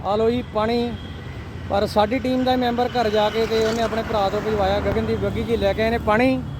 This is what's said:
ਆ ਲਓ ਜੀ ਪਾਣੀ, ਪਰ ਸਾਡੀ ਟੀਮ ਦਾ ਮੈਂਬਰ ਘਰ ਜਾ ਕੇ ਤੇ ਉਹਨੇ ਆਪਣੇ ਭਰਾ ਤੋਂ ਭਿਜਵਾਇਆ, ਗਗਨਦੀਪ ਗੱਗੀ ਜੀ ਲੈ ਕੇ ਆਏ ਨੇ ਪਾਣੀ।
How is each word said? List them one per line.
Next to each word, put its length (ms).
ਆ 100
ਲਓ 140
ਜੀ 140
ਪਾਣੀ, 380
ਪਰ 160
ਸਾਡੀ 340
ਟੀਮ 240
ਦਾ 120
ਮੈਂਬਰ 340
ਘਰ 200
ਜਾ 200
ਕੇ 160
ਤੇ 200
ਉਹਨੇ 160
ਆਪਣੇ 220
ਭਰਾ 260
ਤੋਂ 120
ਭਿਜਵਾਇਆ, 380
ਗਗਨਦੀਪ 440
ਗੱਗੀ 200
ਜੀ 140
ਲੈ 160
ਕੇ 100
ਆਏ 60
ਨੇ 80
ਪਾਣੀ। 440